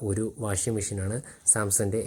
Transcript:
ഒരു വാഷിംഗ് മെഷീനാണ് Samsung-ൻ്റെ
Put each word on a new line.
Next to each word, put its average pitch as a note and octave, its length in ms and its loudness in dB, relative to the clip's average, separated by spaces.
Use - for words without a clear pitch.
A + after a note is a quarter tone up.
ഒരു G#2+ 220 2
വാഷിംഗ് A2 400 0
മെഷീനാണ് G2 400 -2
Samsung-ൻ്റെ G#2 560 2